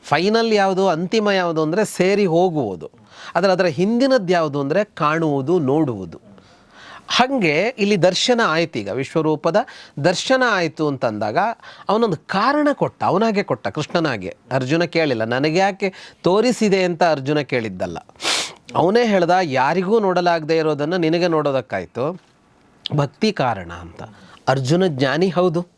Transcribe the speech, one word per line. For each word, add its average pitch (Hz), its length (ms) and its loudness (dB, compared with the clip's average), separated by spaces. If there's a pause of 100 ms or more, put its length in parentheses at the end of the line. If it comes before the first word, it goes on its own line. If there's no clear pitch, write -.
ಫೈನಲ್ 214 500 2
ಯಾವುದು, 196 340 2
ಅಂತಿಮ 185 440 0
ಯಾವುದು 175 300 0
ಅಂದ್ರೆ 175 240 0
ಸೇರಿ 202 400 0
ಹೋಗುವುದು. 156 680 0 (440)
ಆದ್ರೆ 185 160 4
ಅದರ 185 140 2
ಹಿಂದಿನದ್ದು 208 680 2
ಯಾವುದು 151 260 0
ಅಂದ್ರೆ 147 240 0
ಕಾಣುವುದು, 156 760 0
ನೋಡುವುದು. 127 640 -2 (920)
ಹಂಗೆ 214 560 -2
ಇಲ್ಲಿ 202 360 -2
ದರ್ಶನ 226 420 0
ಆಯ್ತು. 165 340 -2
ಈಗ 98 100 -8
ವಿಶ್ವರೂಪದ 151 680 -2 (480)
ದರ್ಶನ 254 440 0
ಆಯ್ತು 170 400 -2
ಅಂತಂದಾಗ 113 500 -2 (520)
ಅವನೊಂದು 214 280 2
ಕಾರಣ 277 560 0
ಕೊಟ್ಟ, 143 300 -4
ಅವನಾಗೆ 196 400 0
ಕೊಟ್ಟ, - 240 -4
ಕೃಷ್ಣನಾಗೆ. 135 680 -4 (140)
ಅರ್ಜುನ 135 320 0
ಕೇಳಿಲ್ಲ, 151 400 0
"ನನಗೆ 135 340 0
ಯಾಕೆ 190 360 0 (300)
ತೋರಿಸಿದೆ?" 202 600 2
ಅಂತ 175 200 0
ಅರ್ಜುನ 151 360 0
ಕೇಳಿದ್ದಲ್ಲ. 95 580 -4 (760)
ಅವನೇ 214 320 4
ಹೇಳ್ದ, 180 240 2 (100)
"ಯಾರಿಗೂ 170 580 0
ನೋಡಲಾಗದೆ 175 580 0
ಇರೋದನ್ನ 156 380 0
ನಿನಗೆ 170 320 2
ನೋಡೋದಕ್ಕಾಯ್ತು, 139 960 -2 (720)
ಭಕ್ತಿ 147 380 0
ಕಾರಣ" 98 380 -4
ಅಂತ. 85 320 -14 (440)
ಅರ್ಜುನ 135 400 2
ಜ್ಞಾನಿ 143 420 0
ಹೌದು 175 380 0 (100)